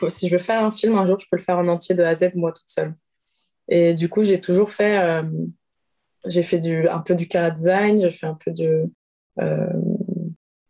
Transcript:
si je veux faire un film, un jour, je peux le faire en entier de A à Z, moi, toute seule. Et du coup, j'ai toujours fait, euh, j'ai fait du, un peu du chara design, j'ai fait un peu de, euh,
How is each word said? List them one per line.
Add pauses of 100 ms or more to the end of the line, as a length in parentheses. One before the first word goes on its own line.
si
je
veux
faire
un
film,
un
jour,
je
peux
le
faire
en
entier
de
A
à
Z,
moi,
toute
seule. (720)
Et
du
coup,
j'ai
toujours
fait,
euh, (1040)
j'ai
fait
du,
un
peu
du
chara
design,
j'ai
fait
un
peu
de, (540)
euh, (1000)